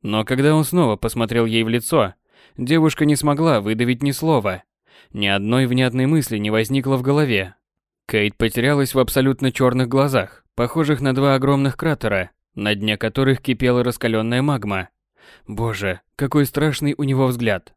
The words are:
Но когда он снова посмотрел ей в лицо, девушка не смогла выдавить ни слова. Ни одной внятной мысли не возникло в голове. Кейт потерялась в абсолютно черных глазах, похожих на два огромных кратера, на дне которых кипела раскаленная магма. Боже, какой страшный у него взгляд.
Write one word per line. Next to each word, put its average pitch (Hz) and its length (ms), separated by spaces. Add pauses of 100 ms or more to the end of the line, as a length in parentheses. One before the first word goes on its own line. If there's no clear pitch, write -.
Но 107 180
когда 139 300
он 156 100
снова 143 340
посмотрел 117 500
ей 113 160
в 110 40
лицо, 113 460 (440)
девушка 156 480
не 147 100
смогла 147 440
выдавить 120 440
ни 143 80
слова. 123 500 (520)
Ни 101 120
одной 104 400
внятной 127 400
мысли 139 320
не 104 140
возникло 131 440
в 127 60
голове. 127 540 (520)
Кейт 104 300
потерялась 131 560
в 131 60
абсолютно 131 520
черных 127 360
глазах, 131 680
похожих 143 480
на 135 140
два 139 180
огромных 139 420
кратера, 104 540 (240)
на 104 220
дне 104 220
которых 131 440
кипела 123 420
раскаленная 117 600
магма. 107 460 (580)
Боже, 104 540 (140)
какой 143 300
страшный 147 500
у - 60
него 135 240
взгляд. 117 520